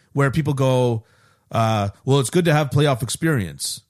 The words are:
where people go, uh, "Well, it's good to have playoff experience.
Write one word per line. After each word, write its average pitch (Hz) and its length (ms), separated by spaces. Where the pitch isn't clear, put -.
where 139 200
people 147 220
go, 127 500
uh, 110 380
"Well, 135 140
it's 127 120
good 175 160
to 165 60
have 147 180
playoff 143 340
experience. 107 840